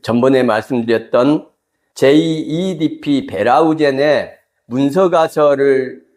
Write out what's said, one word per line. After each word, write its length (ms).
전번에 420
말씀드렸던 1040
제이 440
이 400
디피 480
베라우젠의 1040
문서 440
가서를 960